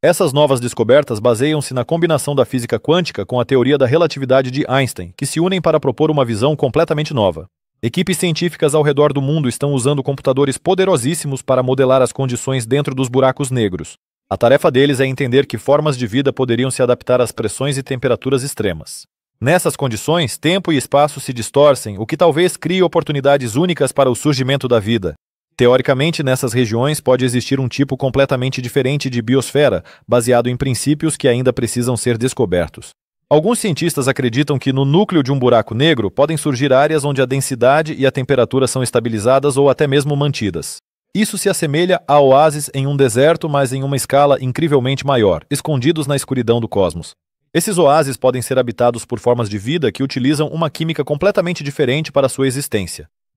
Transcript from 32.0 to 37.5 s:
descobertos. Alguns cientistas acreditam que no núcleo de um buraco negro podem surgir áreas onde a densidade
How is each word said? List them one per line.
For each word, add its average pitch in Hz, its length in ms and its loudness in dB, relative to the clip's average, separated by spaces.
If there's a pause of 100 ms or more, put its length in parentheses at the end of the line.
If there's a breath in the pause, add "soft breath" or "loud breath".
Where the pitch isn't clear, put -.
descobertos. 95 720 -2 (400)
Alguns 156 300 2
cientistas 156 480 -2
acreditam 135 520 0
que 135 140 -2
no 139 120 0
núcleo 160 380 2
de 127 80 -2
um 139 80 0
buraco 120 340 2
negro 117 380 2
podem 151 260 0
surgir 135 360 0
áreas 147 300 2
onde 139 180 -2
a 127 40 2
densidade 135 720 0